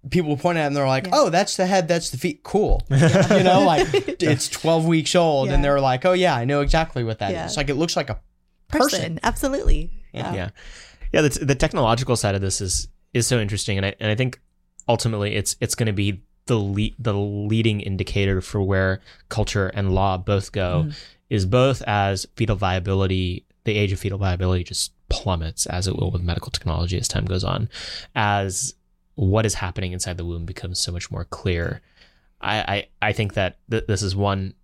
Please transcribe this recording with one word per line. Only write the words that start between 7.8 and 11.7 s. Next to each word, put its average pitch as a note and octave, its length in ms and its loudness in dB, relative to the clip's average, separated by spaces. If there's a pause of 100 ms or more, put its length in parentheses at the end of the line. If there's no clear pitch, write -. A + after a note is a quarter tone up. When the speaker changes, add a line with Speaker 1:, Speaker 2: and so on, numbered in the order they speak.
Speaker 1:
like C#3+ 120 -4
a G#2+ 100 -6 (500)
person. C#4+ 200 2 (100)
Speaker 2:
Person. E3 240 -6
Absolutely. B3 680 2 (220)
Speaker 1:
Yeah. - 80 -8
Speaker 2:
Yeah. G#2 140 -6
Speaker 3:
Yeah. F#2+ 140 -6 (600)
Yeah, D#3+ 100 4
the D3 80 4
t-, - 160 -4
the C3+ 100 4
technological B2+ 600 2